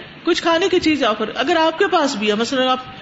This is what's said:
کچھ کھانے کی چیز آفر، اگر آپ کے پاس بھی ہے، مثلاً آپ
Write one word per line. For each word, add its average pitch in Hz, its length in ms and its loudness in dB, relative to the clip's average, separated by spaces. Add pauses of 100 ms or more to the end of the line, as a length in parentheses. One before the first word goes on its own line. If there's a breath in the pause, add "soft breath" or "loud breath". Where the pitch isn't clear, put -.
(240)
کچھ 339 180 0
کھانے 339 280 2
کی 370 100 2
چیز 302 240 0
آفر، 220 320 0
اگر 285 200 0
آپ 320 240 2
کے 302 80 4
پاس 294 280 2
بھی 208 140 0
ہے، 208 60 2
مثلاً 254 320 0
آپ 254 120 0 (220 loud breath)